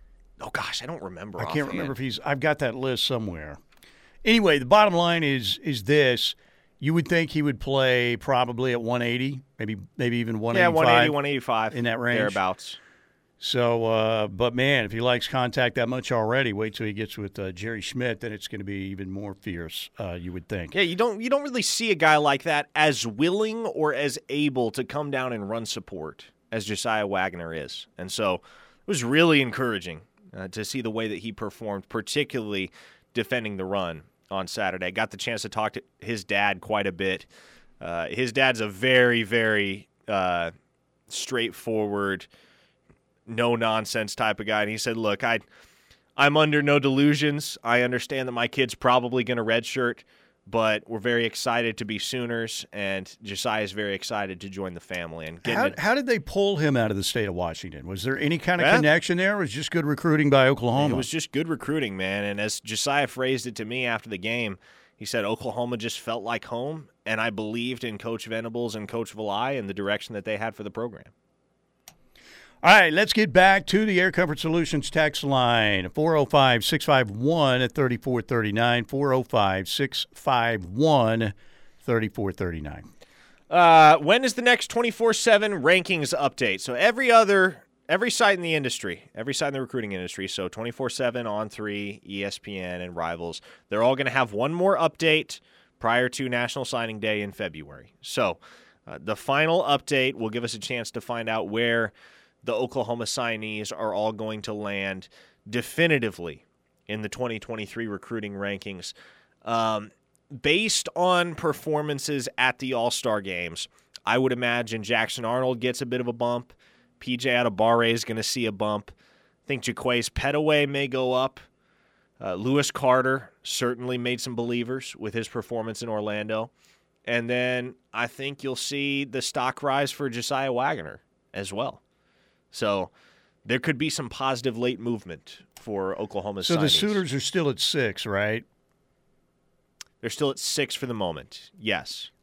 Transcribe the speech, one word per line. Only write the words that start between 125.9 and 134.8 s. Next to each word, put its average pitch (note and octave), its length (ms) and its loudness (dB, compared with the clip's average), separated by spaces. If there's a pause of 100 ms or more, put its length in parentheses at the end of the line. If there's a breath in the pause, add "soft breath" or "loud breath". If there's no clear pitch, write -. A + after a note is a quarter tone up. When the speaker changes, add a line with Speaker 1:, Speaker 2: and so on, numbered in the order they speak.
Speaker 1:
And A#2 240 -2
then B2 460 -2 (180)
I A#2 120 -2
think C3+ 380 -8
you'll C3 120 -4
see C#3 480 -4
the C3 180 -6
stock C3 400 -4
rise C#3 280 2
for C#3 200 -4
Josiah C3 420 -2
Wagoner B2 480 -4 (320)
as F#2+ 180 -8
well. A2+ 300 -6 (720)
So G2+ 400 0 (560 soft breath)
there A#2+ 120 0
could C#3+ 200 -2
be D3+ 100 -2
some C#3 220 -6
positive B2+ 480 -4
late B2 200 -2
movement G#2 600 -8 (200)